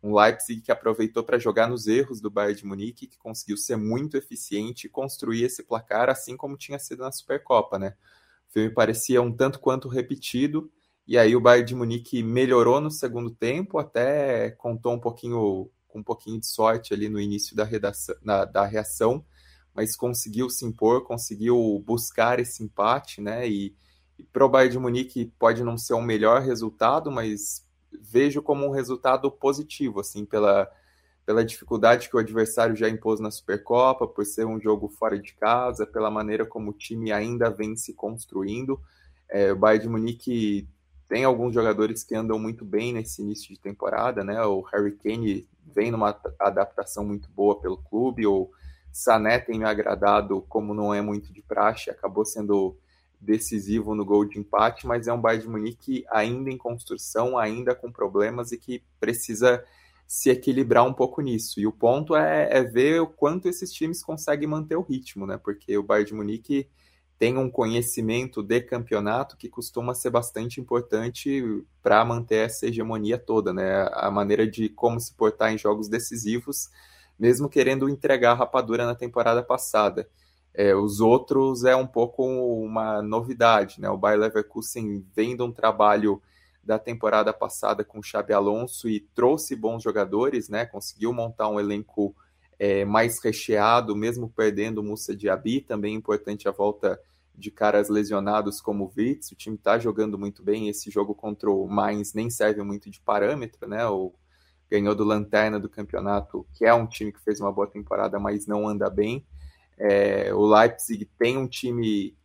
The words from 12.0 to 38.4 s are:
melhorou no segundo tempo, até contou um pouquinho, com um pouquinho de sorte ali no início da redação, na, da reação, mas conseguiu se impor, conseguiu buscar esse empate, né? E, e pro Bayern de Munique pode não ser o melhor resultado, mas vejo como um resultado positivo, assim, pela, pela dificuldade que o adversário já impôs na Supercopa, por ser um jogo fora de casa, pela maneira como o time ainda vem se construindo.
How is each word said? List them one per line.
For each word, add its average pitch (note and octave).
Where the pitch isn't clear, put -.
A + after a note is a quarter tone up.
melhorou B2
no D3+
segundo A#2+
tempo, D3+
até B2+
contou A#2+
um A#2+
pouquinho, A2+
com A2
um G#2
pouquinho A2
de -
sorte A2+
ali G#2
no G#2
início G#2
da G#2+
redação, G#2
na, G2+
da G2+
reação, A2
mas A2
conseguiu B2
se B2
impor, A2+
conseguiu A2
buscar A#2+
esse A#2+
empate, A2
né? A2+
E, G2+
e -
pro C3
Bayern C3
de B2+
Munique B2
pode A#2
não A#2
ser A#2+
o A2+
melhor A2+
resultado, B2+
mas A2
vejo C3+
como C#3
um C#3
resultado C3
positivo, C#3
assim, G#2
pela, G2+
pela A2
dificuldade A2+
que -
o B2
adversário A2+
já A2
impôs A2
na G#2+
Supercopa, A#2+
por G#2
ser A2+
um A2
jogo G#2
fora G#2
de G2+
casa, A#2+
pela G#2+
maneira G#2+
como G#2+
o -
time A2+
ainda A#2
vem G#2+
se -
construindo. A2+